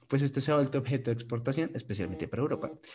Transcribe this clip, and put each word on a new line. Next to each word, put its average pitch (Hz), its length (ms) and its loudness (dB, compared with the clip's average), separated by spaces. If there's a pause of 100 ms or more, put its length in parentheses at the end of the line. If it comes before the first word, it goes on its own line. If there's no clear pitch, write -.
pues 139 140 4
este 139 180 2
se 151 100 2
ha 151 60 6
vuelto 143 220 4
objeto 131 320 0
de 117 40 2
exportación, 127 600 -2
especialmente 95 520 -4
para - 160 -2
Europa. 151 300 0 (220)